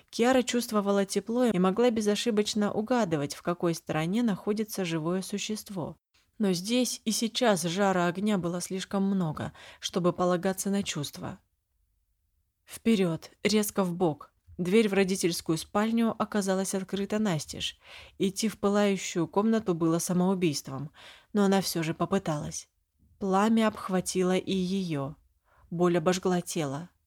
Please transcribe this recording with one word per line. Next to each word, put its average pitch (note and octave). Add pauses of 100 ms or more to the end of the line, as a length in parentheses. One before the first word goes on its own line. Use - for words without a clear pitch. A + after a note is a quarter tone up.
(100)
Киара B3
чувствовала G3+
тепло A3+
и G#3
могла F#3+
безошибочно G#3
угадывать, G3
в -
какой E3+
стороне E3
находится G#3
живое E3
существо. G3 (420)
Но G3
здесь A3
и A3
сейчас G#3+
жара F3+
огня F#3+
было F3
слишком F#3+
много, F#3 (280)
чтобы F3
полагаться F3+
на G3+
чувства. - (1300)
"Вперёд, F#3 (120)
резко G#3
в F3
бок!" E3+ (260)
Дверь G3+
в G3
родительскую F#3
спальню A3+
оказалась F#3+
открыта G3
настежь. - (400)
Идти G3
в F#3+
пылающую G3+
комнату A3
было E3
самоубийством, F3 (440)
но G#3
она G3
всё F3
же D#3+
попыталась. E3+ (500)
Пламя G#3+
обхватило F#3
и -
её. F3+ (540)
Боль F3
обожгла F3+
тело. D#3 (180)